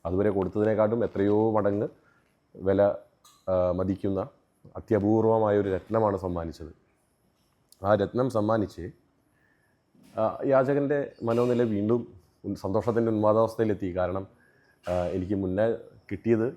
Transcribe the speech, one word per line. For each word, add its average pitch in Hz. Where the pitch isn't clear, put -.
അതുവരെ 95
കൊടുത്തതിനെക്കാട്ടും 107
എത്രയോ 101
മടങ്ങ് 104
വില, 98
ആ, 92
മതിക്കുന്ന 95
അത്യപൂർവമായ 110
ഒരു 101
രത്നമാണ് 104
സമ്മാനിച്ചത്. 82
ആ -
രത്നം 107
സമ്മാനിച്ച്, 104
ആ, 110
യാചകൻ്റെ 139
മനോനില 120
വീണ്ടും 110
ഉൻ-, 98
സന്തോഷത്തിൻ്റെ 110
ഉന്മാദാവസ്ഥയിലെത്തി. 107
കാരണം, 90
ആ, 90
എനിക്ക് 95
മുന്നേ 95
കിട്ടിയത് 113